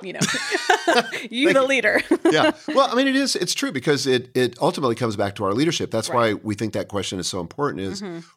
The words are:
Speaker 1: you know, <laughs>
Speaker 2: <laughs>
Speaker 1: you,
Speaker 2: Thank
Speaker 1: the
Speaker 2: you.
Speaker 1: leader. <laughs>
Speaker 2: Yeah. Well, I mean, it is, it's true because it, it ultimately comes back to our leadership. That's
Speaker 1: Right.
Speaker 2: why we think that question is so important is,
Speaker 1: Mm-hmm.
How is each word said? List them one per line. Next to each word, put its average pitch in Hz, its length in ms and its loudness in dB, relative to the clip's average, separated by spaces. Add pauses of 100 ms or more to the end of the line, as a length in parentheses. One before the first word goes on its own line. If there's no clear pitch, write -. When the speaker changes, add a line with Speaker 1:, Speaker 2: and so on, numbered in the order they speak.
Speaker 1:
you 185 120 -12
know, - 60 -10
<laughs> - 20 -8
Speaker 2:
<laughs> - 20 -2 (1040)
Speaker 1:
you, 254 180 0
Speaker 2:
Thank 277 100 4
Speaker 1:
the 269 40 6
Speaker 2:
you. - 20 -
Speaker 1:
leader. 254 440 2
<laughs> - 40 -2 (200)
Speaker 2:
Yeah. 156 200 4 (180)
Well, 269 220 4
I 226 40 -2
mean, 269 120 4
it 262 100 2
is, 277 180 0
it's - 180 -2
true 277 200 -4
because 139 340 0
it, 123 280 2
it 123 260 0
ultimately 131 340 2
comes 113 220 -2
back 101 180 -2
to 107 100 -6
our 95 80 0
leadership. 143 380 0
That's 113 180 -2
Speaker 1:
Right. 117 260 2
Speaker 2:
why - 60 -6
we 107 140 -4
think 110 180 -4
that 98 140 -4
question 98 320 -4
is 85 80 -6
so 98 140 -4
important 92 420 -4
is, 190 180 -8
Speaker 1:
Mm-hmm. 170 180 -10 (160)